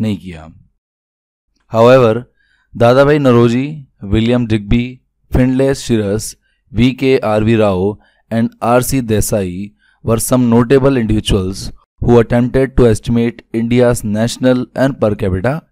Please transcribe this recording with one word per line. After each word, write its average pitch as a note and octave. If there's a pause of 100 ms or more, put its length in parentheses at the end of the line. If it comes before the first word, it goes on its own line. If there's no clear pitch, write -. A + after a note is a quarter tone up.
नहीं G#2+
किया। E2 (1200)
However, A#2 (520)
दादा A#2+
भाई D3+
नौरोजी, C3 (160)
विलियम A2+
डिग्बी, A#2+ (320)
फिनले C3
शिरस, G#2+ (360)
वी A#2+
के C3
आर G#2+
वी A2+
राव G2+ (340)
and A2+ (140)
आर A#2+
सी C3+
देसाई G2+ (340)
were A2+
some B2+
notable C3
individuals G#2 (380)
who A#2+
attempted B2
to C3
estimate A#2 (140)
India's A#2+
national A#2+ (160)
and C3+
per A2
capita G2 (160)